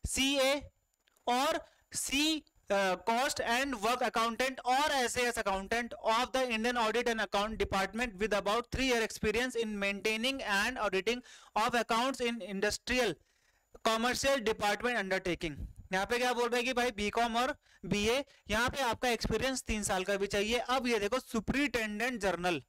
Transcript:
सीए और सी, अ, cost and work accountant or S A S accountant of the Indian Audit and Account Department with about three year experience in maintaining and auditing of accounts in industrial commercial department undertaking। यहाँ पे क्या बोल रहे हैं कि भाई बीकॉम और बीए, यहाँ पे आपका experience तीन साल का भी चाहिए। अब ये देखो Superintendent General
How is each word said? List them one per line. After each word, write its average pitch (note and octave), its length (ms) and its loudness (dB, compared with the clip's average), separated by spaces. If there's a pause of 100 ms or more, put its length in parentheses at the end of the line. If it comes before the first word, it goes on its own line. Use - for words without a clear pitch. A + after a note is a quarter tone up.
सीए C4+ 520 4 (680)
और C#4 380 2 (300)
सी, D4+ 480 0 (260)
अ, G3+ 60 4 (320)
cost B3+ 400 2
and B3+ 340 2
work B3 220 0
accountant A#3+ 640 0
or C4 240 4
S B3 260 0
A B3 80 2
S A#3+ 120 0
accountant G3+ 540 -2 (220)
of B3 180 2
the C4 180 0
Indian A#3+ 340 0
Audit A#3 280 2
and A3 100 -2
Account G#3 380 -2
Department G3 580 -2
with G3+ 160 0
about G#3 380 0
three B3+ 160 0
year A#3 160 4
experience A3 540 -2
in G#3+ 200 -2
maintaining A3 640 -2 (120)
and A3 260 0
auditing G#3 420 0 (360)
of A3+ 180 2
accounts A#3+ 460 0
in A#3 260 -2
industrial G#3 680 0 (680)
commercial A#3+ 600 2
department G#3 600 0
undertaking। F#3 580 -4 (320)
यहाँ F#3+ 120 2
पे A#3+ 120 -2
क्या B3 160 2
बोल A#3 160 2
रहे A#3+ 100 2
हैं A#3 60 -2
कि B3+ 80 -2
भाई A#3+ 200 2
बीकॉम A3 440 0
और C4 180 0 (300)
बीए, G#3+ 380 2 (260)
यहाँ A3+ 200 2
पे C#4 140 -4
आपका A#3+ 260 0
experience A#3+ 540 -2
तीन G#3+ 200 -4
साल F#3+ 200 0
का G3+ 140 0
भी G3 100 -2
चाहिए। G#3+ 300 0 (120)
अब B3 180 0
ये A#3 120 2
देखो G#3 220 0
Superintendent A#3 1000 -2
General F3 480 0